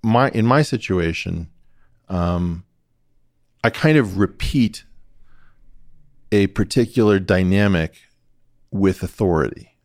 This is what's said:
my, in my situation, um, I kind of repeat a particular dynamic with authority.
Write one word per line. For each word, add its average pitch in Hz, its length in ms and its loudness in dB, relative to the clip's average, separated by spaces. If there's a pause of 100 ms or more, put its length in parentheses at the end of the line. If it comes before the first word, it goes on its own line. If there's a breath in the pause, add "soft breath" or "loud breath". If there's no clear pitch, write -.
my, 117 280 2
in 110 140 0
my 139 180 4
situation, 85 840 -4 (600)
um, 87 560 -4 (960)
I 117 60 2
kind 156 280 0
of 98 200 -2
repeat - 640 -2 (1500)
a 101 160 2
particular 107 720 0
dynamic 92 760 0 (760)
with 95 340 0
authority. 85 800 -4